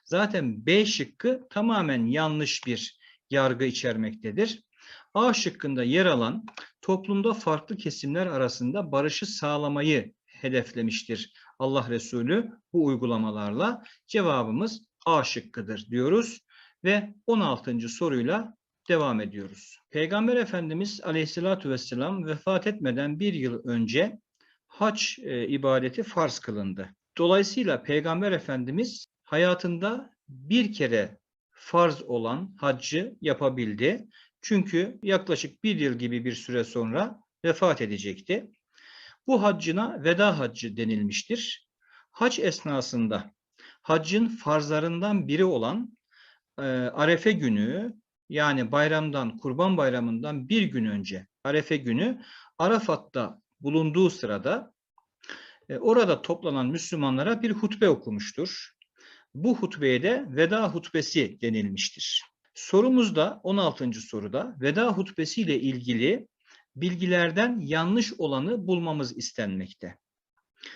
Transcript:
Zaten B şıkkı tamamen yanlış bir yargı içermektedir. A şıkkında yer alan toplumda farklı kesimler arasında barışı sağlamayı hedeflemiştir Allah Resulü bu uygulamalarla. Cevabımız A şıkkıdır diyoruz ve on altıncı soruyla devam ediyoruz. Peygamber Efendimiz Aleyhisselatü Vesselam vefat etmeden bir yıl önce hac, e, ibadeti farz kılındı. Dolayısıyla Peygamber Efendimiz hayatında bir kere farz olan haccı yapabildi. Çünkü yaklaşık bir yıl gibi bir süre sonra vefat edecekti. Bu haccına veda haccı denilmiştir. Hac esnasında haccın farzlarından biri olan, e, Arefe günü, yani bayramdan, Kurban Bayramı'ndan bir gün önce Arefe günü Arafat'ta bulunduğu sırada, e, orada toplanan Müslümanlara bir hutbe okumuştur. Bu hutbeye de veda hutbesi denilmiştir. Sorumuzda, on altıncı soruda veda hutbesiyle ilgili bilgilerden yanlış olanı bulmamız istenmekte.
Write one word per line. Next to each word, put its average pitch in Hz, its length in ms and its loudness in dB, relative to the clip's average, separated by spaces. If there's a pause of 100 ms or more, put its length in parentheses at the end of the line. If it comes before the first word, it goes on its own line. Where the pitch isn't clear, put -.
Zaten 156 600 0
B 202 200 6
şıkkı 240 640 -2
tamamen 185 560 0
yanlış 151 600 0
bir - 320 -6 (320)
yargı 131 340 2
içermektedir. 117 1000 -2 (520)
A 226 200 4
şıkkında 139 500 -2
yer 170 220 4
alan 131 400 2 (340)
toplumda 196 540 0
farklı 160 420 -2
kesimler 156 500 -4
arasında 139 680 -2
barışı 147 340 0
sağlamayı 147 880 0 (100)
hedeflemiştir 117 1080 -4 (260)
Allah 131 320 0
Resulü 123 600 -2 (220)
bu 165 140 4
uygulamalarla. 117 960 -2 (240)
Cevabımız 160 760 0 (240)
A 156 180 4
şıkkıdır 107 680 -8
diyoruz 170 500 2 (440)
ve 202 300 0 (120)
on 233 140 4
altıncı 120 480 -2
soruyla 156 640 -2 (340)
devam 143 320 2
ediyoruz. 98 580 -12 (120)
Peygamber 208 460 0
Efendimiz 185 680 -2
Aleyhisselatü 170 680 -2
Vesselam 147 560 -4
vefat 180 400 -2
etmeden 147 540 -2
bir 202 140 0
yıl 127 300 -4
önce 120 540 0 (480)
hac, 214 520 -2
e, 135 300 -4
ibadeti 135 540 0
farz 156 360 -2
kılındı. 98 560 -6 (240)
Dolayısıyla 190 640 2
Peygamber 165 500 0
Efendimiz 147 760 -4 (180)
hayatında 180 840 0 (180)
bir 160 440 0
kere 113 460 0 (320)
farz 170 520 2
olan 127 580 -4
haccı 151 600 -2
yapabildi. 127 880 0 (340)
Çünkü 196 600 0
yaklaşık 190 600 -2
bir 214 120 2
yıl 139 180 2
gibi 120 300 -4
bir 123 80 -2
süre 120 320 -2
sonra 123 560 -2 (240)
vefat 165 360 2
edecekti. 104 680 -4 (760)
Bu 254 160 4
haccına 185 600 0
veda 175 340 4
haccı 117 380 -4
denilmiştir. 110 920 -2 (420)
Hac 240 280 0
esnasında 123 920 -2 (520)
haccın 165 440 2
farzlarından 160 1040 0
biri 156 160 4
olan, 175 540 0 (600)
e, 143 40 -6
Arefe 143 720 2
günü, 147 600 0 (340)
yani 139 440 2
bayramdan, 147 680 0
Kurban 170 380 0
Bayramı'ndan 127 720 -2
bir 220 140 2
gün 131 220 -2
önce 98 420 -4 (180)
Arefe 147 320 2
günü 143 460 0 (360)
Arafat'ta 170 840 0 (180)
bulunduğu 156 500 2
sırada, 123 600 -4 (960)
e, 147 100 -6
orada 208 440 4
toplanan 143 440 -2
Müslümanlara 156 760 0
bir 226 80 0
hutbe 208 380 2
okumuştur. - 840 -2 (640)
Bu 226 220 2
hutbeye 139 460 0
de 254 260 0
veda 170 460 2
hutbesi 156 680 -2
denilmiştir. 104 800 -2 (320)
Sorumuzda, 208 880 4
on 190 140 0
altıncı 131 440 0
soruda 117 600 -6
veda 196 320 2
hutbesiyle 170 680 -2
ilgili 123 680 0 (480)
bilgilerden 180 840 2
yanlış 165 520 2
olanı 165 540 -2
bulmamız 160 500 -2
istenmekte. 95 840 -6 (760)